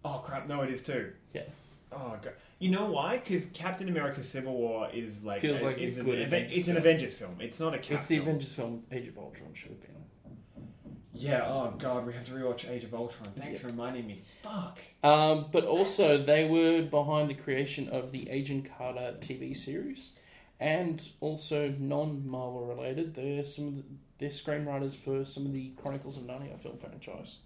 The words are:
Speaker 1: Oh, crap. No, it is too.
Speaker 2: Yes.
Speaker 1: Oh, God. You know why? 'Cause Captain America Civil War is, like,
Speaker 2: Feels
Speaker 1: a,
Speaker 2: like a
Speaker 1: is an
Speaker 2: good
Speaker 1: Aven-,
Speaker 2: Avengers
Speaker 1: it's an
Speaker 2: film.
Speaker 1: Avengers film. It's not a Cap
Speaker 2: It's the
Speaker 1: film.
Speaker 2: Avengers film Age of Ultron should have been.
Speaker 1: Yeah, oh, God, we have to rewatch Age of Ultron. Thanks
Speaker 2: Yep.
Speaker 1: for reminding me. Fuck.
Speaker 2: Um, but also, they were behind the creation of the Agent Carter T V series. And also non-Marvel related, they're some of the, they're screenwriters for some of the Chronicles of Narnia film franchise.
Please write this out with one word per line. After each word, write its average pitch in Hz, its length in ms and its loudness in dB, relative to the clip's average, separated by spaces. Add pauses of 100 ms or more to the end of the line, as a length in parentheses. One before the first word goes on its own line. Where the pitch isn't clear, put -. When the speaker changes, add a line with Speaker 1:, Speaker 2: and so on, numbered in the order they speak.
Speaker 1:
Oh, 143 200 -4
crap. 135 260 -6
No, 143 140 0
it 131 60 0
is 127 140 -4
too. 110 300 -4 (200)
Speaker 2:
Yes. - 440 -12 (160)
Speaker 1:
Oh, 120 280 -8
God. 107 120 -10 (260)
You 185 120 4
know 202 200 2
why? 165 280 2
'Cause 190 340 -2
Captain 185 340 -6
America 143 340 0
Civil 131 320 -6
War 113 400 0
is, 107 300 -6
like, 101 160 -2
Speaker 2:
Feels 147 220 2
Speaker 1:
a, 135 40 2
Speaker 2:
like 131 120 0
a 120 40 -4
Speaker 1:
is 123 160 -2
an 123 60 -4
Speaker 2:
good 127 160 4
Speaker 1:
Aven-, 113 80 0
Speaker 2:
Avengers 139 300 2
Speaker 1:
it's 175 100 2
an 175 60 4
Speaker 2:
film. 160 120 6
Speaker 1:
Avengers 160 280 6
film. 92 260 -10
It's 120 220 -8
not 160 120 2
a - 40 -2
Cap 147 220 0
Speaker 2:
It's 139 80 -4
the 160 100 6
Speaker 1:
film. 143 100 2
Speaker 2:
Avengers 151 240 0
film 117 400 -6
Age 127 160 -6
of 80 100 -14
Ultron 78 360 -14
should - 180 -16
have - 100 -14
been. - 140 -20 (1160)
Speaker 1:
Yeah, 135 340 2
oh, 131 320 0
God, 123 260 0
we 120 80 -4
have 123 120 -8
to 127 80 -10
rewatch 127 360 -2
Age 123 140 -6
of 110 100 -10
Ultron. 117 380 -6
Thanks 139 220 -10
Speaker 2:
Yep. - 80 -8
Speaker 1:
for 123 60 -8
reminding 120 380 -4
me. 95 180 -12 (200)
Fuck. 202 360 -6 (220)
Speaker 2:
Um, 151 520 8
but 170 100 6
also, 175 580 6
they 151 280 8
were 165 320 8
behind 151 480 4
the 139 40 -2
creation 139 540 -2
of 131 240 -2
the 135 180 -6
Agent 135 480 -2
Carter 127 440 -4
T 127 160 -6
V 131 160 -6
series. 214 580 -6 (480)
And 160 460 2 (140)
also 151 580 0
non-Marvel 139 880 -2
related, 131 480 -4
they're 143 300 -2
some 147 240 -6
of 143 100 -4
the, 135 60 -8 (340)
they're 143 120 -4
screenwriters 143 680 -2
for 135 300 -2
some 139 200 -6
of 139 80 -2
the 131 180 -6 (100)
Chronicles 139 360 -6
of 127 60 -10
Narnia 127 340 -10
film - 200 -10
franchise. - 680 -14